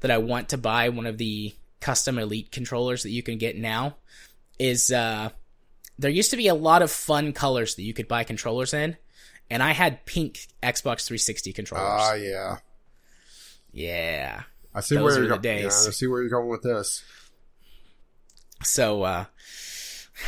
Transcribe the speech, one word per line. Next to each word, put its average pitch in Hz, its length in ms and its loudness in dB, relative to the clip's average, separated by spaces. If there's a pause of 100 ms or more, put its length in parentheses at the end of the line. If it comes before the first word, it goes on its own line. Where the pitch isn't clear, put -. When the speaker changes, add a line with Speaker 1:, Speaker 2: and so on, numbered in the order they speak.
Speaker 1:
that 123 100 2
I 117 80 4
want 120 300 -2
to 135 100 -2
buy 117 300 2
one 117 180 -2
of 110 120 -6
the 107 360 -4 (260)
custom 131 380 0
Elite 110 320 -4
controllers 123 520 -4
that 101 80 -8
you 117 120 -4
can 117 160 -6
get 113 180 -4
now 113 400 -4 (640)
is, 127 320 2
uh, 113 380 0 (680)
there 139 120 0
used 185 200 4
to 262 80 0
be 220 100 4
a 175 60 6
lot 160 260 8
of 160 100 4
fun 147 440 0
colors 127 400 0
that 92 80 -10
you 110 100 -6
could - 160 -6
buy 117 160 0
controllers 120 480 -4
in, 151 240 -2 (540)
and 120 120 0
I 156 100 6
had 156 340 2
pink - 400 -4 (160)
Xbox 120 440 -2
three 117 120 -6
sixty - 340 -4
controllers. 101 500 -2
Speaker 2:
Ah, 110 120 4
yeah. 95 440 -4 (1120)
Speaker 1:
Yeah. 80 720 -4 (320)
Speaker 2:
I 107 60 -4
see 147 140 0
Speaker 1:
Those 147 100 4
Speaker 2:
where 143 80 6
Speaker 1:
were 127 140 4
Speaker 2:
you're 113 100 2
Speaker 1:
the 95 60 -6
Speaker 2:
go-, 120 60 0
yeah, 104 140 0
Speaker 1:
days. 101 240 4
Speaker 2:
I 107 40 -2
see 127 160 -2
where 123 160 0
you're 117 80 -2
going 120 180 0
with 113 140 -4
this. 113 420 -2 (1600)
Speaker 1:
So, 107 400 2
uh, 92 220 0 (1040)